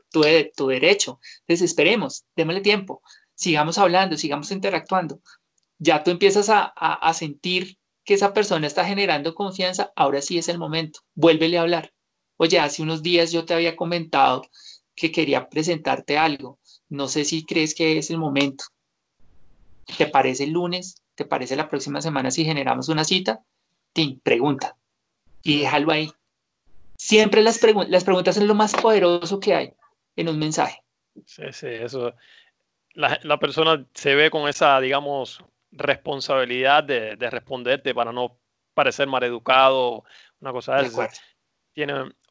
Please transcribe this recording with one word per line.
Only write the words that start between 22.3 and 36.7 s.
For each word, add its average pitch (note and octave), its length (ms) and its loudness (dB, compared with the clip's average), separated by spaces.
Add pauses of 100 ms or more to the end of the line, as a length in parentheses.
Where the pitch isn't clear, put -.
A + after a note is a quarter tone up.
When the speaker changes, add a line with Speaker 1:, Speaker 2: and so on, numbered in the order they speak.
Speaker 1:
si E3 120 -2
generamos C3+ 460 -2
una D#3 140 0
cita?". F#3 400 -2 (500)
Tin, C#3+ 260 -2
pregunta. C3 560 -2 (680)
Y D3 160 0
déjalo D3 320 0
ahí. D#3 200 -2 (840)
Siempre G#3+ 460 4
las A3+ 180 2
pregu-, G#3 260 4
las F3+ 160 4
preguntas F#3 320 2
son G#3 120 2
lo G#3+ 80 4
más G#3 180 2
poderoso F#3 640 2
que G3 140 0
hay D#3 200 -2 (420)
en E3 140 -4
un D#3 100 -2
mensaje. D#3 420 -2 (440)
Speaker 2:
Sí, - 260 -20
sí, C3+ 160 -16
eso. A#2+ 460 -8 (800)
La, D3 300 -2
la D3+ 140 0
persona D3+ 560 0
se C#3 220 0
ve D3+ 160 6
con D3+ 180 -2
esa, C#3+ 300 4
digamos, C#3 640 -4 (280)
responsabilidad C3+ 1120 0